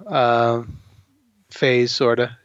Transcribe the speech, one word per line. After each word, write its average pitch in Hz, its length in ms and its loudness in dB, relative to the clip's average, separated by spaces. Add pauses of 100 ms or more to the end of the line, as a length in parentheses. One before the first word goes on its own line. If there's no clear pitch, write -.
uh, 117 560 0 (880)
phase, 123 400 0
sorta, 117 540 0